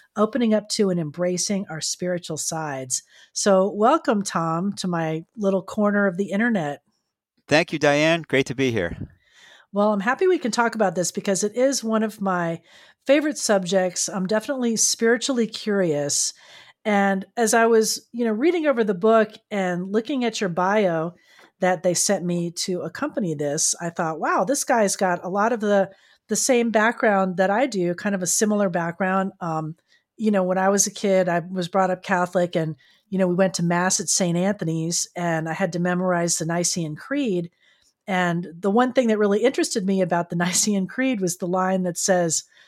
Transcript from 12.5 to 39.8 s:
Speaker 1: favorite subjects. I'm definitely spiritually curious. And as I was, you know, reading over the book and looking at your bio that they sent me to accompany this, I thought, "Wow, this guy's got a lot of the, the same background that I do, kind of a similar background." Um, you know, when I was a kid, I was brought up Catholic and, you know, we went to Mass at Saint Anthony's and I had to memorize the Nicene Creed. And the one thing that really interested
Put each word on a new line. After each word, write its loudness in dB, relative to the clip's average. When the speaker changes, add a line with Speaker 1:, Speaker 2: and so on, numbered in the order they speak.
Speaker 1:
favorite 2
subjects. 0
I'm -4
definitely -2
spiritually 0
curious. -2
And 2
as 2
I 4
was, 2
you -2
know, 0
reading 0
over 2
the 0
book 4
and -2
looking -2
at -4
your -2
bio 0
that 0
they 2
sent 0
me -2
to -6
accompany -4
this, -2
I -6
thought, -4
"Wow, 0
this -2
guy's 2
got 0
a -8
lot 0
of -4
the, 2
the -4
same 2
background 2
that 2
I 2
do, -2
kind -4
of -4
a -4
similar 0
background." -2
Um, -6
you 0
know, 2
when 0
I 2
was 2
a -6
kid, 2
I 0
was -6
brought 2
up -4
Catholic 0
and, -2
you -2
know, 4
we 0
went 2
to -2
Mass 0
at -6
Saint 0
Anthony's -2
and -2
I -4
had -2
to -4
memorize 0
the -4
Nicene -2
Creed. -4
And -2
the 0
one 2
thing 2
that 2
really 2
interested 0